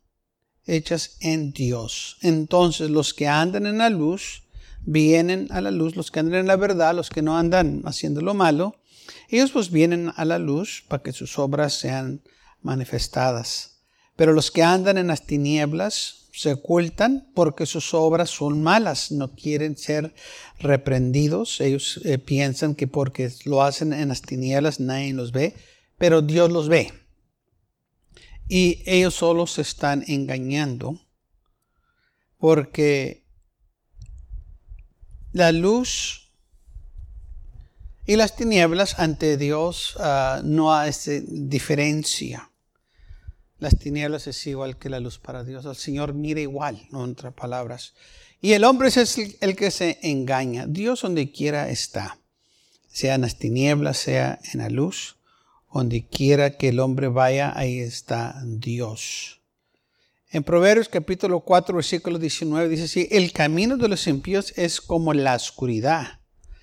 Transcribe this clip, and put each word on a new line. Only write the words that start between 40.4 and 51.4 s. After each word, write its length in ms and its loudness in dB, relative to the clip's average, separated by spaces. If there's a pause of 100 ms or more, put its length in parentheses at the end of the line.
no 280 4
hace 540 -2
diferencia. 1300 -4 (1080)
Las 160 2
tinieblas 520 -4
es 180 -12
igual 320 -8
que 100 -12
la 120 -6
luz 180 -10
para 240 -14
Dios. 220 -14
El 100 -12
Señor 400 -6
mira 260 -4
igual, 520 -4
¿no? 120 -8
En 60 -6
otras 240 -14
palabras. 600 -10 (460)
Y 120 2
el 100 6
hombre 240 6
es 320 4
el, 220 -8
el 160 0
que 160 0
se 300 -2
engaña. 640 -2
Dios 340 -4
donde 300 -2
quiera 360 -2